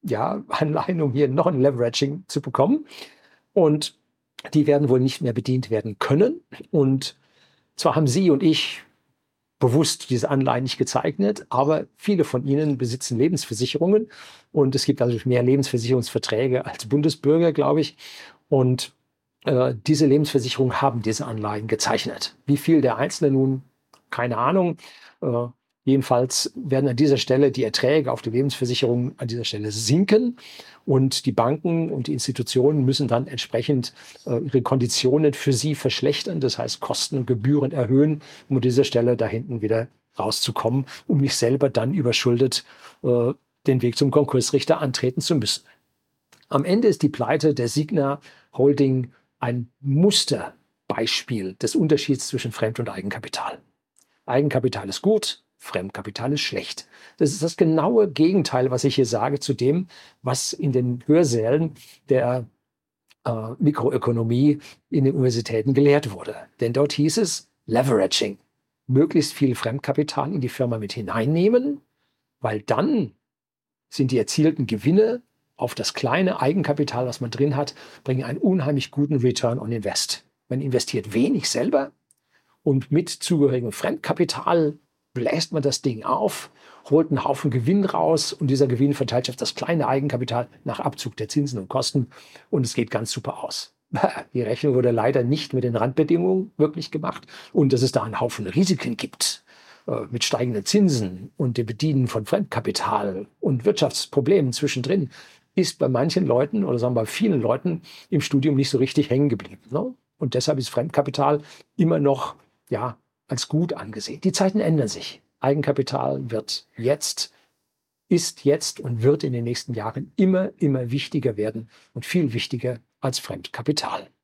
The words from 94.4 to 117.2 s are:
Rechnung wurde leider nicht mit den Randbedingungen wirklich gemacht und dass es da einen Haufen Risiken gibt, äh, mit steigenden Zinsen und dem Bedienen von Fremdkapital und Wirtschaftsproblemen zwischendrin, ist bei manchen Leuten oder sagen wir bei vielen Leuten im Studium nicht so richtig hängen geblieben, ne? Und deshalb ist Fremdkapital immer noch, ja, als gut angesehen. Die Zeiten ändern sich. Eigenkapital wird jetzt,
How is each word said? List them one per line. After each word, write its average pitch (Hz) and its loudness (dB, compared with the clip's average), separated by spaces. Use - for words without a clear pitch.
Rechnung 120 0
wurde 123 4
leider 117 0
nicht 147 -2
mit 127 0
den 120 0
Randbedingungen 170 0
wirklich 151 0
gemacht - -8
und 139 4
dass 120 2
es 127 2
da 117 2
einen 110 -6
Haufen 117 -4
Risiken 175 0
gibt, - -6
äh, 117 -4
mit 120 -4
steigenden 117 -2
Zinsen 117 2
und 123 0
dem 120 0
Bedienen 131 0
von 110 -4
Fremdkapital - -2
und 127 0
Wirtschaftsproblemen 143 2
zwischendrin, 139 -2
ist - 0
bei 131 2
manchen 156 2
Leuten 147 2
oder 131 0
sagen 123 0
wir 120 2
bei 110 -2
vielen 190 0
Leuten 135 -2
im 147 2
Studium 143 2
nicht 135 2
so - -2
richtig 135 2
hängen 139 2
geblieben, 101 -8
ne? 202 -4
Und 131 -4
deshalb 135 0
ist 127 -4
Fremdkapital 143 0
immer 165 4
noch, 139 0
ja, 117 -4
als - -6
gut 170 0
angesehen. - -10
Die 185 0
Zeiten 196 2
ändern 156 2
sich. - -12
Eigenkapital 135 0
wird - -8
jetzt, - -4